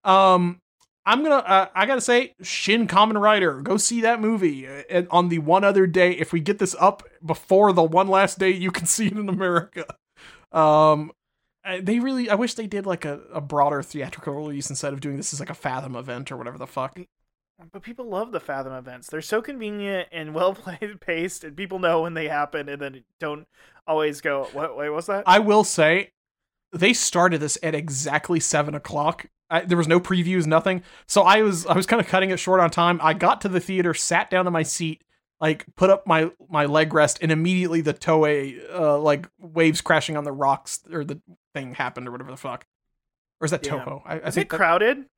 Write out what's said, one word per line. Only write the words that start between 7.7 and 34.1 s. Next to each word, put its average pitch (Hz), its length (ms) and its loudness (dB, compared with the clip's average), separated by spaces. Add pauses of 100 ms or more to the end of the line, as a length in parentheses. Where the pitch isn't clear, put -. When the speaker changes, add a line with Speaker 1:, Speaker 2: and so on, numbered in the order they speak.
Speaker 1:
the 175 100 4
one 170 240 2
last 190 320 2
day 190 120 4
you 185 200 -2
can 175 140 -6
<laughs> - 0 -
see 214 220 0
it 185 100 -2
in 208 100 -4
America. 180 580 -2 (680)
Um, 156 600 4 (540)
I, 185 140 -6
they 208 200 0
really, 247 300 -2
I 208 60 2
wish 233 180 -2
they 220 140 -10
did, 196 180 -8
like, 180 200 -6
a, 143 140 -8 (140)
a 151 80 -8
broader 143 400 0
theatrical 143 520 -10
release 143 360 -10
instead 139 240 -8
of 139 80 -10
doing 143 160 -8
this - 160 -8
as, 143 60 -10
like, 180 100 -12
a - 60 -12
Fathom 131 400 -8
event 127 360 -12
or 135 60 -12
whatever 123 200 -12
the 131 100 -14
fuck. 135 300 -10 (760)
Speaker 2:
But 196 120 -18
people 240 220 -16
love 220 260 -8
the 185 100 -8
Fathom 135 320 -10
events. 127 360 -18
They're 156 120 -10
so 214 200 -4
convenient 208 680 -8
and 156 220 -12
well 175 200 0
<laughs> - 20 -10
played, 190 460 -14
paced, 175 420 -6
and 151 120 -18
people 185 240 -10
know 170 220 2
when 170 120 -6
they 165 140 -6
happen 147 420 -6
and 143 120 -10
then 135 220 -12 (160)
don't 156 280 -10 (400)
always 156 340 -2
go, 139 320 -2
"What, 143 240 -6
wait, 147 120 -6
what's 151 180 -6
that?" 202 180 -4
Speaker 1:
I 185 140 8
will 214 240 4
say, 175 480 2 (600)
they 180 220 2
started 175 460 2
this 147 240 -4
at 160 120 -2
exactly 151 640 -4
seven 147 360 -2
o'clock. 147 520 -6 (220)
I, 165 120 0
there 175 160 0
was 165 100 0
no 165 120 4
previews, 180 480 0
nothing. 170 340 2 (260)
So - 140 2
I 202 220 6
was, 180 240 0
I 175 80 0
was 190 100 0
kinda 226 180 2
cutting 190 280 0
it 180 80 -2
short 185 200 2
on 170 120 4
time. 175 300 2
I 160 120 4
got - 280 2
to 214 80 -6
the 180 100 0
theater, 180 340 -2
sat 175 380 -2